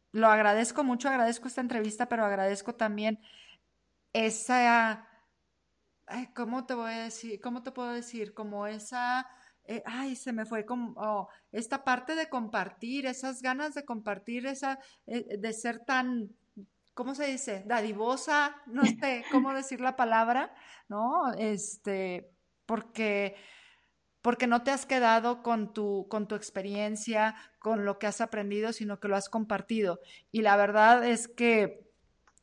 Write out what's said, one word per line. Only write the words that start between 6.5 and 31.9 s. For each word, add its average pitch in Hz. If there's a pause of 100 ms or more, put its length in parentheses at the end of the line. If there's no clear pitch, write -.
te 254
voy 226
a 226
decir? 226
¿Cómo 240
te 262
puedo 240
decir? 233
Como 208
esa, 247 (380)
eh, 226
ay, 254
se 247
me 220
fue, 214
como, 240
oh, 208 (240)
esta 240
parte 254
de 320
compartir, 233
esas 254
ganas 277
de 285
compartir, 233
esa, 269 (300)
eh, 226
de 220
ser 233
tan, 247 (640)
¿cómo 262
se 285
dice? 233
Dadivosa, 240
no 240
sé 240
cómo 269
decir 269
la 254
palabra, 233 (340)
¿no? 247
Este, 190 (340)
porque, 208 (840)
porque 240
no 240
te 269
has 269
quedado 240
con 220
tu, 202
con 214
tu 214
experiencia, 214 (240)
con 214
lo 202
que 214
has 202
aprendido, 214
sino 208
que 208
lo 196
has 196
compartido. 208 (320)
Y 220
la 202
verdad 214
es 226
que 226 (520)